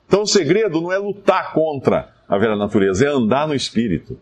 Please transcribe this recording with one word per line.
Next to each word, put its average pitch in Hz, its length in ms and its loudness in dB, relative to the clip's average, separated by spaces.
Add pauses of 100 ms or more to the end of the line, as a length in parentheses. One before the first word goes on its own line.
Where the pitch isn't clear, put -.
Então 202 140 2
o 208 60 -4
segredo 185 520 2
não 175 100 -4
é 185 80 0
lutar 196 540 -2
contra 139 640 -2 (140)
a 101 80 0
velha 107 180 0
natureza, 101 500 2
é 143 40 2
andar 135 360 0
no 156 80 -4
Espírito. - 680 -4